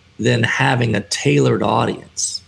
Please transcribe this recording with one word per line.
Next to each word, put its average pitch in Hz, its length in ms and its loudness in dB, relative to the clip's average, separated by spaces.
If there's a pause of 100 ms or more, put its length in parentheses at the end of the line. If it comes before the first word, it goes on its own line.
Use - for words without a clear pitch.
(180)
than 117 240 0
having 123 540 0
a 101 60 -2
tailored 131 600 0
audience, - 840 -2